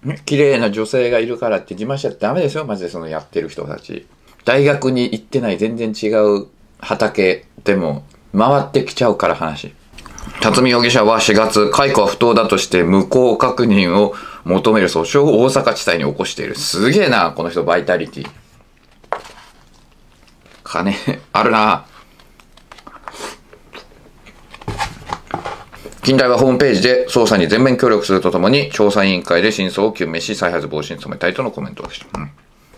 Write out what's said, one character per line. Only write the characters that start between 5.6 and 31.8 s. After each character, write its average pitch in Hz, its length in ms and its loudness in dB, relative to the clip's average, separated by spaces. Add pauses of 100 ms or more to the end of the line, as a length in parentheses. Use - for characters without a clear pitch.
然 113 160 -4
違 107 240 -6
う 104 320 2 (320)
畑 98 680 0 (180)
で 101 120 2
も 78 300 -4 (300)
回 131 260 4
っ 139 100 -8
て 135 140 0
き - 80 -12
ち - 100 -2
ゃ 120 60 4
う 101 80 0
か 92 100 0
ら 82 80 0
話。 78 380 -8 (680)
辰 110 200 2
巳 127 80 4
容 120 140 2
疑 120 80 2
者 117 140 4
は 110 160 4
四 110 120 2
月、 107 380 4
解 139 220 2
雇 113 80 4
は 98 60 4
不 101 100 -4
当 117 160 4
だ 110 140 2
と 95 100 2
し - 100 -2
て 90 160 2
無 92 240 2
効 127 300 2
確 127 260 0
認 98 340 2
を 104 160 2 (300)
求 92 300 2
め 107 80 4
る 90 80 2
訴 82 120 -2
訟 143 220 2
を 120 180 4
大 127 80 4
阪 127 240 2
地 - 80 -6
裁 85 160 0
に 78 60 -4
起 71 100 -2
こ 92 120 -4
し - 100 -8
て - 80 -8
い - 40 -6
る。 - 80 -8
す 101 360 0
げ 196 140 4
え 151 40 2
な、 92 220 2
こ 82 120 -6
の 85 60 -4
人、 85 140 -2
バ 85 140 2
イ 90 80 -2
タ 90 120 0
リ 82 100 -4
テ - 140 -14
ィ。 71 80 -12 (2250)
金、 92 320 -4 (360)
あ 180 120 0
る 202 80 2
な。 107 340 2 (4000)
近 131 140 2
代 127 120 4
は 123 80 4
ホ 131 120 4
ー - 20 4
ム 127 80 2
ペ 139 120 4
ー - 40 4
ジ 95 80 0
で 127 260 2
捜 117 160 4
査 107 120 2
に 87 100 2
全 113 160 2
面 127 140 4
協 127 120 2
力 104 160 2
す - 60 0
る 95 100 2
と 90 80 0
と 90 80 -2
も 90 120 2
に、 143 220 2
調 101 200 2
査 101 120 2
委 98 80 2
員 90 120 -2
会 85 180 2
で 107 100 2
真 98 200 -4
相 101 160 0
を - 60 -2
究 87 140 -4
明 80 120 -6
し、 104 160 -6
再 90 160 -2
発 85 180 -4
防 76 120 -6
止 76 120 -10
に - 80 -14
努 73 80 -14
め - 80 -10
た 87 100 -4
い 90 60 -2
と - 80 -6
の 123 80 -4
コ - 120 -12
メ 65 100 -10
ン - 40 -16
ト - 80 -16